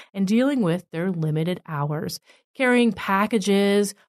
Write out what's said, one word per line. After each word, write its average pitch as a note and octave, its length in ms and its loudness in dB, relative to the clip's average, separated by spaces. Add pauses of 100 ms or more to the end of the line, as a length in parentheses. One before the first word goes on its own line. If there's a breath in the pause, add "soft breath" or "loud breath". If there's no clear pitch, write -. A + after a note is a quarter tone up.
(120 loud breath)
and G3 140 -2
dealing B3+ 360 2
with F3 280 0
their F3 220 -4
limited D#3+ 560 -2
hours, D3+ 500 -6 (380 soft breath)
carrying B3 340 2
packages, G3+ 1040 0 (140 soft breath)